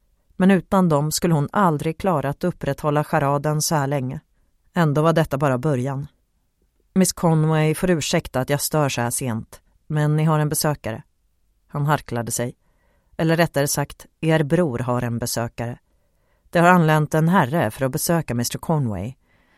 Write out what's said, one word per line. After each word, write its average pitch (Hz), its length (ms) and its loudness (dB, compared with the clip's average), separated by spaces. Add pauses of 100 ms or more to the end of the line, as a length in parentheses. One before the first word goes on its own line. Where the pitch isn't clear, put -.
(360)
Men 190 160 4
utan 185 380 2
dem 151 220 0
skulle 170 220 0
hon 143 180 0
aldrig 160 480 0
klara 147 300 -2
att - 140 -8
upprätthålla 147 600 -2
charaden 147 580 0
så 165 140 -2
här 139 120 0
länge. 139 320 -4 (540)
Ändå 151 280 2
var 165 120 4
detta 156 240 0
bara 139 200 0
början. 135 500 -4 (840)
"Miss 190 200 2
Conway 156 600 2
får 175 140 -2
ursäkta 160 500 -2
att 127 100 -4
jag 143 120 -2
stör 151 280 0
så 120 120 -4
här 120 80 -2
sent, 117 520 -6 (260)
men 151 280 0
ni 156 80 2
har 156 160 2
en 151 100 0
besökare." 143 540 -4 (640)
Han 143 180 -4
harklade 120 460 -2
sig. 120 240 -4 (600)
"Eller 160 180 2
rättare 156 320 2
sagt, - 380 -4 (160)
er 160 220 2
bror 147 360 0
har 123 220 -2
en 120 180 -4
besökare. 117 600 -6 (720)
Det 175 100 0
har 170 80 6
anlänt 156 460 4
en 160 160 4
herre 151 420 2
för - 140 -4
att 131 60 -2
besöka 156 440 -2
mister 120 240 -4
Conway. 123 540 -4 (440)